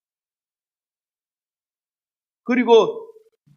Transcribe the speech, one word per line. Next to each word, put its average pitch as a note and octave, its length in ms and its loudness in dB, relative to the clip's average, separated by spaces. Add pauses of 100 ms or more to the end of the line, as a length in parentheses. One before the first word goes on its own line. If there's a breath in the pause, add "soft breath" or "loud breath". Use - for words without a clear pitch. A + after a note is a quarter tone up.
(2500)
그리고 A#3 640 0 (500)